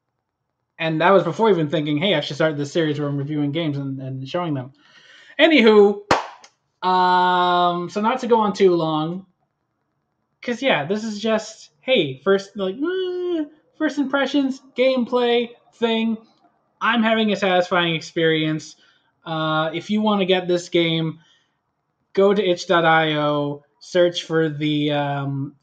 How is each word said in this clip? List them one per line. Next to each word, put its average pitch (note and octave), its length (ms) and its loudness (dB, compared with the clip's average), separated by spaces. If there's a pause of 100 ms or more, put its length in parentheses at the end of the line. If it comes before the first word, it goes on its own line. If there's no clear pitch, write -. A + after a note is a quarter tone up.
(800)
And D#3+ 200 -2
that F3+ 100 4
was F#3 120 6
before G#3+ 260 0
even E3 180 2
thinking, D3+ 300 -2
"Hey, F3+ 180 0
I D3 60 0
should C#3+ 160 -8
start D#3 180 0
this C#3+ 160 -6
series D3+ 280 -2
where C#3+ 100 -2
I'm C#3+ 80 -4
reviewing C#3+ 340 -4
games D3+ 260 -4
and, C3+ 220 -8
and C3 300 -10
showing F3 240 -4
them." B2+ 180 -8 (680)
Anywho, A3 680 6 (760)
um, F3+ 1080 2
so G3+ 100 -6
not A#3+ 220 -2
to A#3+ 60 -4
go A3+ 120 4
on G#3 140 0
too G3 220 4
long, D#3+ 500 -4 (1160)
'cause A#3+ 200 -8
yeah, F3 240 0
this G#3 180 -4
is G#3 160 -8
just, A3 520 -6 (100)
hey, D#3 420 -2
first, G3 320 -2
like, G3 200 -6
eh, F4+ 680 -4 (340)
first D4 220 -4
impressions, C4+ 640 -2 (160)
gameplay A#3+ 720 0 (240)
thing. A3+ 440 -2 (640)
I'm A3+ 240 0
having A3 300 2
a - 20 -2
satisfying F3+ 580 2
experience. D#3 840 -2 (480)
Uh, D#3+ 480 -2
if E3+ 160 -8
you G#3+ 120 0
wanna G#3 240 2
get F3+ 220 0
this F3 220 -2
game, E3 500 0 (960)
go G3 200 4
to G3+ 80 0
itch F3 260 -2
dot E3+ 180 2
I D#3+ 320 2
O, D3 480 -2 (160)
search F3 420 0
for D#3+ 260 0
the, D3 420 -2
um, C#3+ 720 -4